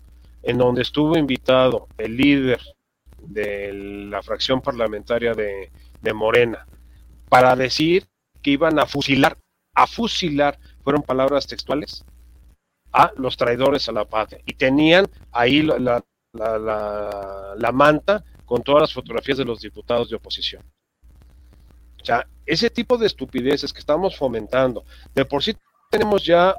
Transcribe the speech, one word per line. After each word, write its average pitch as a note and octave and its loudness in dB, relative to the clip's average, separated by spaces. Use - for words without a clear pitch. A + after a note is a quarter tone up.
en A#2 -2
donde B2 2
estuvo D3+ 0
invitado B2+ 2
el A2 -8
líder C3+ 2
de G2+ -8
la G2+ -6
fracción B2+ -4
parlamentaria A#2 -4
de, G2+ -6
de A2 -4
Morena A2 0
para B2+ 6
decir D#3 0
que C#3+ 0
iban D3+ 2
a C#3 4
fusilar, C3+ 0
a C3 6
fusilar, D3 -2
fueron D3 0
palabras C3+ 0
textuales, - -8
a E3 4
los B2+ -4
traidores B2+ 0
a - -6
la A2 -4
patria. - -6
Y - -10
tenían D#3 4
ahí B2 2
la, D#3 0
la, B2 -2
la, A2 -4
la, G#2 -8
la A2+ -2
manta D3+ 2
con A#2+ -2
todas C#3+ 4
las D#3 0
fotografías B2+ -6
de C3 -2
los A#2 -6
diputados A2 -4
de A2 -8
oposición. - -10
O - -16
sea, B2 0
ese E3 0
tipo A#3+ -2
de A3+ 0
estupideces C3+ -4
que - -20
estamos F3+ -2
fomentando, B2 -2
de C3+ 0
por C#3 -4
sí A3 -2
tenemos G#3+ 2
ya F3 4